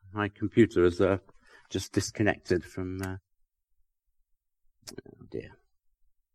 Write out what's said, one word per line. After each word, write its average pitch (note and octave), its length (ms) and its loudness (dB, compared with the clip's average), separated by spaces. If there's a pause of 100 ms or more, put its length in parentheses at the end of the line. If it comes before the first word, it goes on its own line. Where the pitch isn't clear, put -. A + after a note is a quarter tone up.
(120)
My G#2 160 -2
computer G2 580 4
is, F2 140 2
uh, F#2+ 200 4 (500)
just - 240 -6
disconnected - 720 0
from, F#2 360 -8
uh... F#2+ 160 -6 (1700)
Oh - 380 -20
dear. - 220 -10 (840)